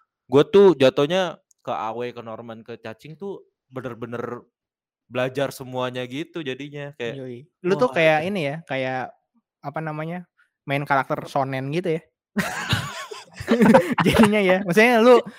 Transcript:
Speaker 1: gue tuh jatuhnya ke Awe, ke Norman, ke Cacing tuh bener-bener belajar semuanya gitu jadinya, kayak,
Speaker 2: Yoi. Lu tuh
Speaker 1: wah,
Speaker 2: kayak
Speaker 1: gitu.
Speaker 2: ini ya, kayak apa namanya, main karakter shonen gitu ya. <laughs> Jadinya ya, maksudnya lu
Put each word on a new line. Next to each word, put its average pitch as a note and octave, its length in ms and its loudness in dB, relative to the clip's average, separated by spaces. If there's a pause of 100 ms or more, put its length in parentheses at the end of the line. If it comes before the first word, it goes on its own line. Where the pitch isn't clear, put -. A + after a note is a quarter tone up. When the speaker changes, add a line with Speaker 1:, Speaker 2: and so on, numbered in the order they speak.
(240)
Speaker 1:
gue C#3 220 4
tuh F#3+ 320 6
jatuhnya D3 640 2 (180)
ke B2 140 -8
Awe, A2+ 340 -6
ke A#2+ 140 -14
Norman, A2+ 400 -14
ke A#2 160 -16
Cacing A#2 400 -16
tuh G3 240 -12 (240)
bener-bener A#2 800 -10 (600)
belajar C3 440 -4
semuanya B2+ 560 -8
gitu C#3+ 360 -10
jadinya, C#3+ 520 -12
kayak, A#2 220 -8
Speaker 2:
Yoi. B2+ 220 -12 (220)
Lu F3+ 160 -2
tuh B3 140 0
Speaker 1:
wah, B3+ 80 -6
Speaker 2:
kayak D#3 220 4
Speaker 1:
gitu. E3+ 100 -4
Speaker 2:
ini G3 140 -4
ya, C#3 200 -4
kayak C3 420 -6 (540)
apa C#3+ 200 -10
namanya, D#3+ 440 -8 (400)
main C#3+ 240 -4
karakter C#3+ 400 0
shonen C3+ 420 -4
gitu E3+ 220 -4
ya. D#3+ 100 -4 (340)
<laughs> - 440 -4 (1200)
Jadinya G#3 400 4
ya, F#3 220 4
maksudnya G#3+ 400 4
lu B3 140 10 (240)